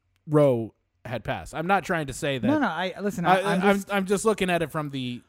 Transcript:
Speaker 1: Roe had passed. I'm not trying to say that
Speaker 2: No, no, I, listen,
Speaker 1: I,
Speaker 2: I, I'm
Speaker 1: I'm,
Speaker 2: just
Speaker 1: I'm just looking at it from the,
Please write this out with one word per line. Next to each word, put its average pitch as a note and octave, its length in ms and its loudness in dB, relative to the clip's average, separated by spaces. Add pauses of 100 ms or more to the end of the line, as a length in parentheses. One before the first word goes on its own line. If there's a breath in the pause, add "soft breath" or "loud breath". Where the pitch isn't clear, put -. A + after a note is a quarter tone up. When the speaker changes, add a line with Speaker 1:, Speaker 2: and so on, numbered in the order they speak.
(260)
Speaker 1:
Roe C#3 480 4 (300)
had A#2+ 200 -8
passed. A2 300 -8
I'm D#3+ 120 -6
not F#3+ 180 2
trying D#3+ 220 -4
to C3 60 -8
say C#3 260 -4
that A2+ 80 -2
Speaker 2:
No, D4+ 140 4
no, B3 80 0
I, E3+ 320 -4
listen, F#3+ 240 -4
Speaker 1:
I, F#3 160 4
Speaker 2:
I, G3 140 -2
I'm F#3 80 0
Speaker 1:
I'm, G3 140 6
Speaker 2:
just G3 160 -6
Speaker 1:
I'm G3 140 0
just G3 180 0
looking G3 260 2
at E3+ 120 2
it C#3+ 80 -4
from D3 200 -4
the, B2 380 -6